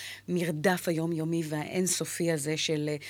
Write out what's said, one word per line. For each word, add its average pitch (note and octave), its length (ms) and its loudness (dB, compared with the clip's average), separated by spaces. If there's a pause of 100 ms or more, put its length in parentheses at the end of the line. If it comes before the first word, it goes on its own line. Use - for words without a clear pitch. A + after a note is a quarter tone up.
(280)
המרדף F3 600 2
היומיומי E3 640 0
והאינסופי E3+ 800 0
הזה D#3 260 0
של, D3+ 340 0
אה, D3+ 40 0 (140)